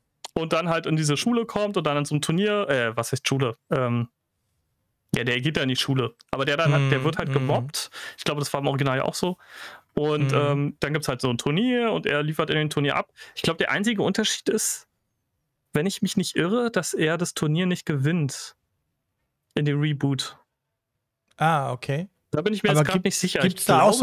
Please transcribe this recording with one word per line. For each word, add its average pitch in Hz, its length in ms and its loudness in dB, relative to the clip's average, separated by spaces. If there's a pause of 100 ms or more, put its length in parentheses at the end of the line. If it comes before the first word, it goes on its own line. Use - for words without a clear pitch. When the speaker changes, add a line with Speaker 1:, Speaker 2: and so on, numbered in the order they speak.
(340)
Speaker 1:
und 165 180 -2
dann 170 160 0
halt 165 180 0
in 160 100 2
diese 151 200 2
Schule 233 300 0
kommt 208 300 -2
und 165 100 0
dann 147 100 0
in 147 80 0
so 151 100 -6
einem 147 80 0
Turnier, 202 460 0
äh, 117 280 0
was 120 160 -2
heißt - 160 -4
Schule? 135 280 0 (140)
Ähm, 120 380 0 (1040)
ja, 120 100 0
der 123 160 0
geht 151 160 -2
da 165 60 0
in 135 60 0
die 127 80 0
Schule. 127 380 -2 (160)
Aber 131 140 -2
der 143 120 0
dann 156 160 2
hat, 139 180 2
der 139 100 2
Speaker 2:
Mhm, 131 40 -4
Speaker 1:
wird 160 140 0
halt 170 100 -4
Speaker 2:
mhm. 135 60 -4
Speaker 1:
gemobbt. 139 560 -2 (260)
Ich - 80 -16
glaube, 147 160 -2
das 139 120 -4
war 143 80 -2
im 139 80 -2
Original 139 280 0
ja 135 80 0
auch - 100 -2
so. 180 220 -2 (580)
Und, 151 380 2
Speaker 2:
Mhm. 139 60 2
Speaker 1:
ähm, 143 420 0
dann 143 120 -2
gibt's 151 160 -2
halt 131 120 -2
so 135 80 0
ein 120 100 0
Turnier 233 540 0
und 165 140 -2
er 147 160 0
liefert 156 280 -2
in 151 60 2
dem 151 140 2
Turnier 143 260 0
ab. - 160 -4 (240)
Ich - 60 -14
glaube, 165 160 0
der - 120 0
einzige 202 320 0
Unterschied 196 460 0
ist, - 400 -2 (840)
wenn 151 140 2
ich - 160 -2
mich 190 140 0
nicht - 200 -2
irre, 226 340 2
dass 185 240 -2
er 165 240 0
das 175 160 -4
Turnier 160 320 0
nicht 180 180 -2
gewinnt 147 720 -2 (1000)
in 151 120 0
dem 147 140 0
Reboot. 143 560 -2 (1000)
Speaker 2:
Ah, 151 360 0
okay. 143 360 -6 (220)
Speaker 1:
Da 147 120 -2
bin 208 100 0
ich 202 120 -6
mir 208 60 4
Speaker 2:
Aber 151 100 6
Speaker 1:
jetzt 147 60 6
grad 185 80 2
Speaker 2:
gibt, 185 100 2
Speaker 1:
nicht 190 120 0
sicher. 180 240 -2
Speaker 2:
gibt's 185 220 2
Speaker 1:
Ich - 40 -6
Speaker 2:
da 165 160 6
auch 202 100 8
so 254 100 2